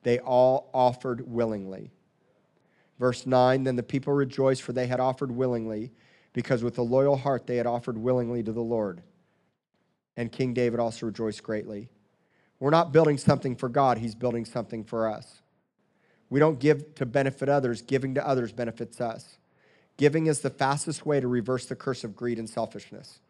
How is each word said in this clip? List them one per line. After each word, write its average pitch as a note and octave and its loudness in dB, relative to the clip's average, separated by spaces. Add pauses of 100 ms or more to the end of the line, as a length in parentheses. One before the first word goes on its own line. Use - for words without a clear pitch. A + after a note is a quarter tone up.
they A#2+ 2
all B2+ 4
offered B2+ 0
willingly." G#2+ -4 (1080)
Verse B2 -2
nine, B2+ 4
"Then B2+ 0
the A#2+ -2
people C#3 -2
rejoiced, C3+ 0
for B2 -8
they B2 -2
had B2+ -2
offered B2+ -2
willingly, A#2 -4 (420)
because A#2+ -2
with A#2+ -4
a B2+ 0
loyal C3+ 4
heart B2+ -2
they B2 -2
had C#3+ 0
offered A#2+ -4
willingly A#2+ 0
to A2+ -4
the A#2 -4
Lord." G#2+ -2 (1120)
And A#2 -6
King B2+ -2
David A#2+ 0
also A#2 -4
rejoiced A2 -6
greatly. G#2+ -8 (720)
We're C3+ 0
not E3 4
building D3+ 6
something C3+ 2
for B2+ -4
God. B2+ 4
He's A2+ -6
building A#2 -2
something A2 -8
for A2+ -2
us. - -10 (880)
We C3 2
don't D3+ 4
give D3 2
to D3 -4
benefit C3+ 0
others. C3 0
Giving C3+ -2
to C#3 -2
others F3 0
benefits A#2 -8
us. A#2 -8 (580)
Giving D3+ 4
is D3+ 2
the C3+ -2
fastest C#3+ -2
way D3 2
to B2+ -2
reverse B2 -2
the B2+ -8
curse - -6
of G#2 -10
greed A#2+ -4
and A2 -10
selfishness. G#2+ -10 (100)